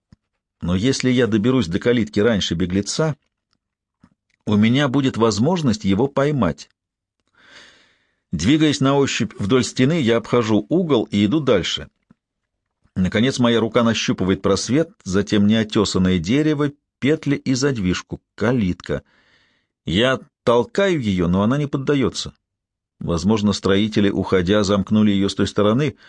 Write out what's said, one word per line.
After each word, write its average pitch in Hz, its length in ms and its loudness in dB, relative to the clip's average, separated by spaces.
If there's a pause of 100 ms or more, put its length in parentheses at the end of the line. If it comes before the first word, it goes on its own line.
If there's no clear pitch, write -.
(600)
Но 85 140 -2
если 127 340 0
я 123 180 2
доберусь 113 400 0
до 90 120 -4
калитки 120 400 0
раньше 104 360 0
беглеца, 98 600 -4 (1300)
у 104 120 0
меня 123 320 2
будет 131 260 -2
возможность 113 680 0
его 98 220 0
поймать. 139 640 -2 (1600)
Двигаясь 143 480 0
на 139 160 2
ощупь 131 420 -2
вдоль 113 240 2
стены, 151 380 0
я 113 160 2
обхожу 113 500 0
угол 151 380 0
и 104 200 0
иду 123 140 0
дальше. 113 480 -2 (1080)
Наконец 110 420 0
моя 117 220 4
рука 113 220 0
нащупывает 104 580 0
просвет, 113 480 0 (160)
затем 101 420 0
неотесанное 101 720 0
дерево, 143 540 0 (260)
петли 143 360 0
и 135 180 -4
задвижку, 117 680 -2 (140)
калитка. 101 680 -2 (800)
Я 131 340 0 (240)
толкаю 151 580 0
её, 92 260 0
но 90 140 2
она 120 160 0
не 147 100 -4
поддаётся. 135 640 -4 (640)
Возможно, 98 540 0
строители, 101 560 0
уходя, 95 540 0
замкнули 104 480 2
её 98 180 0
с - 60 -8
той 101 120 0
стороны. 113 480 0 (140)